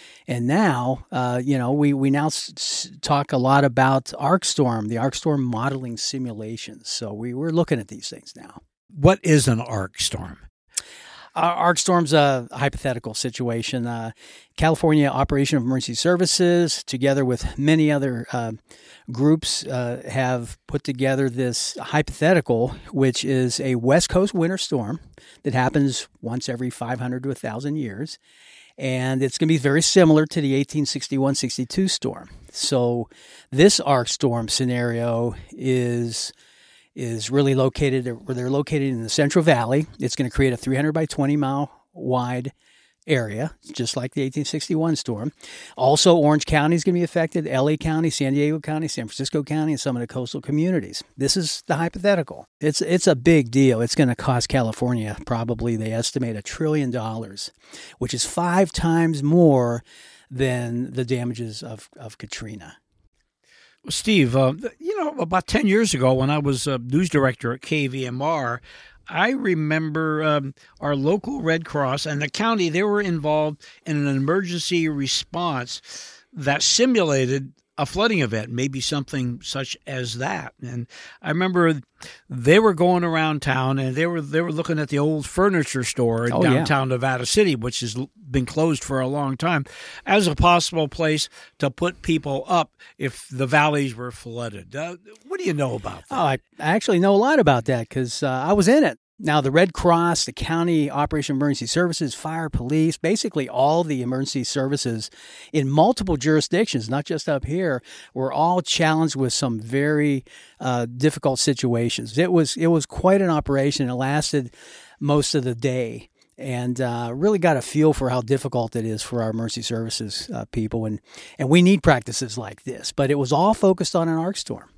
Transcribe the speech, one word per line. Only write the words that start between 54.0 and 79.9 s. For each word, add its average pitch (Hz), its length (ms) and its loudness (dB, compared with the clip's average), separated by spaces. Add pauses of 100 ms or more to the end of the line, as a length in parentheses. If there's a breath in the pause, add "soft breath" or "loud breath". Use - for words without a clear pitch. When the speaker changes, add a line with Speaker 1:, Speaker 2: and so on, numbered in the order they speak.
Speaker 1:
cost 123 340 -2
California 117 760 0
probably, 117 520 -2
they 110 160 -4
estimate, 117 420 -4
a 101 80 -10
trillion 151 480 -2
dollars, 110 600 -8 (460 loud breath)
which - 160 -6
is 123 100 -2
five 175 480 2
times 165 520 0
more 139 600 6 (460 loud breath)
than 123 640 -2
the 123 140 -4
damages 120 580 -6
of, 110 340 -14
of 113 220 -18
Katrina. - 580 -14 (1080 soft breath)
Speaker 2:
Well, - 80 -12
Steve, 151 440 2
uh, 135 180 4
th-, 220 240 -10
you 359 260 -6
know, 294 160 -6
about 175 280 -2
ten 220 180 0
years 202 300 2
ago 131 180 2
when 131 160 0
I 151 80 0
was 143 300 -2
a 135 100 -2
news 139 320 0
director 127 420 0
at 131 120 -10
K 147 240 -2
V 131 180 -6
M 123 160 -8
R, 139 400 -2 (480 loud breath)
I 196 220 0
remember, 156 920 -2
um, 147 300 0 (260 soft breath)
our 143 160 -2
local 202 460 -2
Red 160 240 -2
Cross 139 400 -2
and 147 160 -4
the 147 80 -4
county, 208 400 0
they 180 140 0
were 208 180 0
involved 151 640 -2 (200 loud breath)
in 151 120 -2
an 143 180 0
emergency 170 720 0
response 143 920 -4 (500 loud breath)
that 147 300 -2
simulated 139 920 2 (260)
a 143 80 -2
flooding 202 340 0
event, 113 320 -2
maybe 131 280 -4
something 127 640 -4
such - 340 -8 (120)
as 120 320 -8